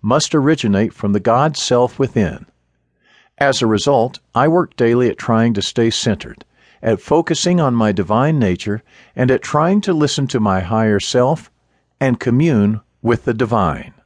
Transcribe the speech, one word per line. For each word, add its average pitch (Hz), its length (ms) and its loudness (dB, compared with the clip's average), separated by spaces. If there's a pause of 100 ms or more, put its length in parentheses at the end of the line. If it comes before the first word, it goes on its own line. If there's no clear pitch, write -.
must 127 320 0
originate 131 600 2
from 101 180 -4
the 101 80 0
God 139 380 0
self 123 420 0
within. 113 460 -2 (920)
As 139 240 0
a 120 60 0
result, 117 520 0 (140)
I 127 140 2
work 165 300 0
daily 120 320 2
at - 80 -6
trying 113 380 0
to 98 60 -4
stay 117 280 -2
centered, - 560 -6 (380)
at 113 180 0
focusing 170 600 0
on 131 120 2
my 110 200 2
divine 110 440 0
nature, 104 460 -2 (320)
and 123 160 0
at 127 100 0
trying 175 380 0
to 196 140 -2
listen 151 340 0
to 127 120 -2
my 98 200 0
higher 107 400 0
self 127 500 -2 (500)
and 131 200 0
commune 117 640 0 (200)
with 117 220 0
the 123 100 -2
divine. 107 600 -2 (120)